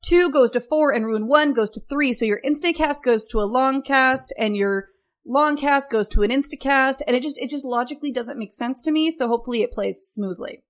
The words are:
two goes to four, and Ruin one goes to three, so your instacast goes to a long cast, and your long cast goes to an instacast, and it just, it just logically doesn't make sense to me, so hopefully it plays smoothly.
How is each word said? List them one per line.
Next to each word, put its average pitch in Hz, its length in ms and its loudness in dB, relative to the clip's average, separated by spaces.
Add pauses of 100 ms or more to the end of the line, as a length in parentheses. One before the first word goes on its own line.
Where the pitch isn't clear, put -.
two 349 280 4
goes 254 200 4
to 240 80 -2
four, 302 320 2
and 220 140 0
Ruin 220 220 -2
one 294 260 4
goes 214 180 0
to - 180 -12
three, 277 240 0
so 226 120 0
your 208 180 0
instacast 294 600 0
goes 226 240 2
to 220 120 -2
a 208 60 0
long 262 380 0
cast, 262 560 2
and 214 180 0
your 196 300 0 (380)
long 294 300 2
cast 277 360 0
goes 214 180 0
to 214 140 4
an 214 80 2
instacast, 269 760 0
and 247 100 2
it 254 60 2
just, 285 160 -6
it 262 120 -6
just 285 140 -6
logically 254 480 -4
doesn't 233 280 -6
make 214 140 -10
sense 247 300 -6
to 320 80 0
me, 311 200 2
so 269 160 -2
hopefully 233 340 -2
it 240 100 0
plays 196 260 -4
smoothly. - 720 -8